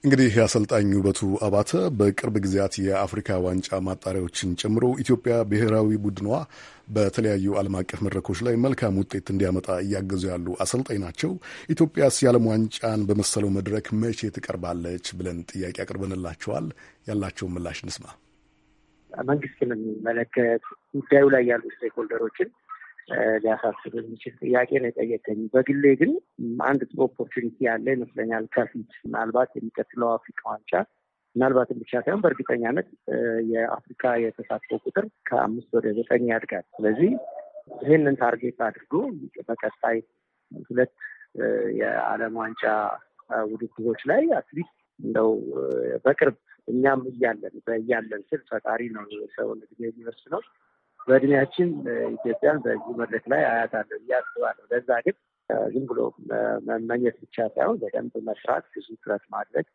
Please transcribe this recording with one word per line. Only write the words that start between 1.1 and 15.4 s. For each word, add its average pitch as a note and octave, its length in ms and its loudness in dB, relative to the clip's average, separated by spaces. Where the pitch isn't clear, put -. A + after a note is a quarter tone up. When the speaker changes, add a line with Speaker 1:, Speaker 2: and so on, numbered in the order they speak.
Speaker 1:
አባተ G2+ 280 2
በቅርብ G#2 460 2
ጊዜያት G2 400 0
የአፍሪካ G2 640 -2
ዋንጫ F2+ 300 0
ማጣሪያዎችን F#2 720 -4
ጨምሮ G#2+ 300 2
ኢትዮጵያ A#2+ 380 2
ብሔራዊ G#2+ 540 4
ቡድኗ G2+ 300 -2
በተለያዩ G2+ 680 2
ዓለም G2 200 -2
አቀፍ F#2 280 -4
መድረኮች F#2+ 380 -2
ላይ A#2+ 160 2
መልካም A#2 420 2
ውጤት G2 300 -4
እንዲያመጣ F#2+ 400 0
እያገዙ F#2+ 460 -2
ያሉ F2+ 340 -4
አሰልጣኝ A#2 420 -2
ናቸው። G2 320 -4
«ኢትዮጵያስ D3+ 500 4
የዓለም A#2+ 280 6
ዋንጫን A2 580 0
በመሰለው G#2 460 2
መድረክ G2 440 -2
መቼ A2 360 0
ትቀርባለች?» F2 840 -6
ብለን F2 320 -6